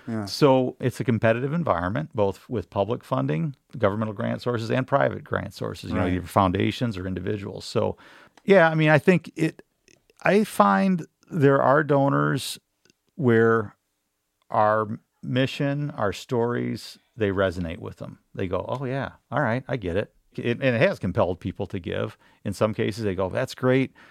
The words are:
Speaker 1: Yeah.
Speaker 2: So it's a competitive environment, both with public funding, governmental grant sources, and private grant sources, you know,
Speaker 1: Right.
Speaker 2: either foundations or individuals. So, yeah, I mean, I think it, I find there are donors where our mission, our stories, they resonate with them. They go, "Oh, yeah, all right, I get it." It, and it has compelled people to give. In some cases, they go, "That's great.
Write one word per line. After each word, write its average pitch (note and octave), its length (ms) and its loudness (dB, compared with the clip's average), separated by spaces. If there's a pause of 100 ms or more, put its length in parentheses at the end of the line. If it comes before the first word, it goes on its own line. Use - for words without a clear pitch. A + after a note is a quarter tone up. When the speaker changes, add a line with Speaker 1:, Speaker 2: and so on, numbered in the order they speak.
Speaker 1:
Yeah. A2 200 -6
Speaker 2:
So C3 540 2
it's B2+ 200 -4
a B2 40 -6
competitive A#2 480 2
environment, A2+ 640 -2
both G2 340 -2
with G#2+ 220 -6
public G2+ 320 -2
funding, C#3 540 -2 (200)
governmental G#2+ 380 0
grant A#2 280 -6
sources, A2+ 280 -4
and B2+ 160 0
private C3 380 0
grant G2 300 -6
sources, G#2 360 -8
you - 60 -2
know, G#2+ 80 0
Speaker 1:
Right. F2+ 100 0
Speaker 2:
either F2 120 -4
foundations G2+ 680 0
or F#2 120 -8
individuals. G2+ 560 -8
So, G2+ 320 -2 (480)
yeah, F#3 260 6
I D#3+ 60 0
mean, D#3 140 4
I D3+ 80 8
think - 360 2
it, D#3+ 280 -2 (600)
I G3+ 220 4
find G3 600 2 (240)
there C#3 320 4
are C3 220 4
donors C#3+ 760 0 (560)
where A2+ 580 4 (760)
our G#2+ 500 0 (220)
mission, C#3+ 720 -2
our G2+ 160 0
stories, A#2+ 840 -4 (180)
they G#2+ 140 0
resonate F#2 480 -2
with G#2 180 -14
them. - 220 -16 (160)
They G2+ 120 -6
go, F#2 220 -4
"Oh, C3 160 -6
yeah, C3 280 -6 (180)
all B2 100 -2
right, B2+ 260 -2
I - 100 -6
get F2+ 200 -6
it." - 160 -4 (240)
It, A#2+ 240 -2
and C3 160 2
it A2 60 0
has F#3 160 2
compelled F2+ 420 -2
people F#2+ 280 -8
to G2+ 120 -8
give. G2 380 -6 (260)
In G#2 80 -6
some A2 220 0
cases, A2+ 300 -4
they G2 100 -2
go, F#2 160 -2
"That's B2 240 -6
great. B2+ 380 0 (180)